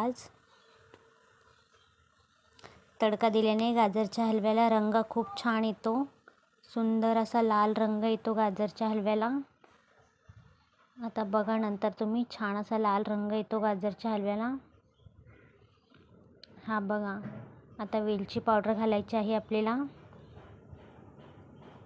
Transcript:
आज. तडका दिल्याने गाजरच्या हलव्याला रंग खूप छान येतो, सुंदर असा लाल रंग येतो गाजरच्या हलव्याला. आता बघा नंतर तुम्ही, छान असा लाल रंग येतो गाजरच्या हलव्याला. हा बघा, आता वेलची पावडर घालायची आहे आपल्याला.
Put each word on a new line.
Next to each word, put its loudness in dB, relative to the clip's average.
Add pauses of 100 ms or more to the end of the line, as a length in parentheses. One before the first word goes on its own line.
आज. -4 (2750)
तडका 2
दिल्याने 2
गाजरच्या 2
हलव्याला 4
रंग 4 (100)
खूप -4
छान 0
येतो, -2 (720)
सुंदर 2
असा 2
लाल 4
रंग 0
येतो 0
गाजरच्या 0
हलव्याला. 0 (1700)
आता -4
बघा 0
नंतर -2 (100)
तुम्ही, 0
छान -4
असा -2
लाल 2
रंग -2
येतो -2
गाजरच्या -2
हलव्याला. -2 (2000)
हा -2
बघा, -4 (640)
आता -4
वेलची -2
पावडर 2
घालायची 0
आहे 0
आपल्याला. 0 (2000)